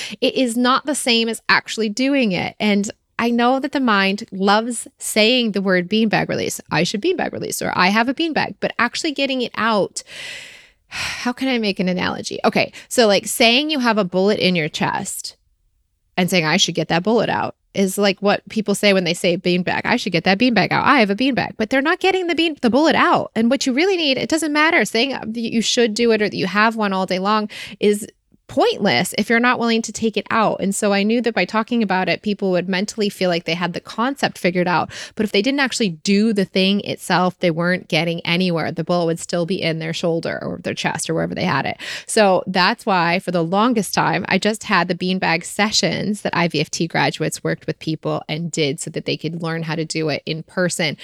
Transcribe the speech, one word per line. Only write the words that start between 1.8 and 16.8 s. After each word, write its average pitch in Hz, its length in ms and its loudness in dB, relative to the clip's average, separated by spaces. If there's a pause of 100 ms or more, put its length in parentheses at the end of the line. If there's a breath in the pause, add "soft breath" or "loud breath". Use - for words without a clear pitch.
doing 254 420 2
it. - 300 -2
And 202 280 2 (300)
I 240 120 0
know 240 300 2
that 277 120 -4
the 285 80 -2
mind 202 520 2
loves 208 560 0 (100)
saying 226 540 2
the 202 80 -2
word 180 300 2
beanbag 196 400 2
release. - 280 -4 (120)
"I 156 140 2
should 208 180 -4
beanbag 330 300 -2
release," - 280 -6
or, - 160 -2
"I 180 120 4
have 220 200 2
a 269 60 -2
beanbag," 277 460 -2
but 196 180 -4
actually 240 340 -2
getting 269 300 -2
it 226 140 -6
out. 214 460 0 (480 loud breath)
<sighs> - 380 -20
How - 460 -6
can 262 120 -4
I 254 120 0
make 208 200 -2
an 185 100 0
analogy? - 580 -2
Okay, 190 260 2 (160 loud breath)
so, 240 180 4
like, 196 200 4
saying 247 420 2
you 311 120 -2
have 233 180 2
a 208 60 2
bullet 185 340 2
in 180 180 2
your 151 140 -2
chest - 640 -4 (800)
and 180 140 0
saying, 170 160 2
"I 156 100 2
should 180 180 0
get 165 140 -2